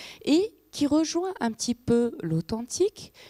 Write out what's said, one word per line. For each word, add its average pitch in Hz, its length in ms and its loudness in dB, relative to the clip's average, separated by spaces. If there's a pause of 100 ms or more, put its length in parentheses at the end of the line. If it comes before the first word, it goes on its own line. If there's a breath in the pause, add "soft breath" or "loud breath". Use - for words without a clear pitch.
(260 loud breath)
et 359 260 4 (200)
qui - 160 0
rejoint 320 520 0
un 226 140 -2
petit - 200 -4
peu 240 480 0
l'authentique, 220 920 -2 (160 loud breath)